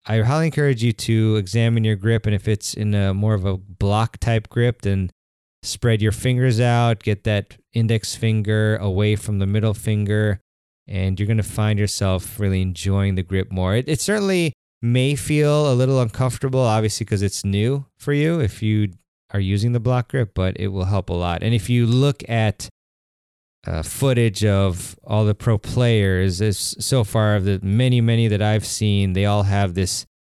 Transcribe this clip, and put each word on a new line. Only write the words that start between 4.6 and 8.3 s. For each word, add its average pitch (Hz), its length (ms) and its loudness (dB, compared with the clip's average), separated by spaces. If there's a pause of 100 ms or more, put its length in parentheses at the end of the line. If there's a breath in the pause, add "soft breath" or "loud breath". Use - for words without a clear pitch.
then 95 280 -2 (520)
spread 113 400 0
your 107 100 2
fingers 123 480 0
out, 120 420 2
get 107 220 -2
that 104 320 -2 (160)
index 113 420 0
finger 107 640 0